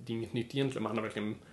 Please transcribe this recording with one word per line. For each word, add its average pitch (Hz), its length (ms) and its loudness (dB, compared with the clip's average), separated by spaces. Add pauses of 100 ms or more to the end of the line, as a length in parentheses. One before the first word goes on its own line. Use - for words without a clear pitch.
det 117 80 -2
är 113 40 2
inget 110 160 -2
nytt 117 220 0
egentligen, 135 280 4
men 107 80 2
han 110 60 2
har 107 60 2
verkligen 107 320 0 (180)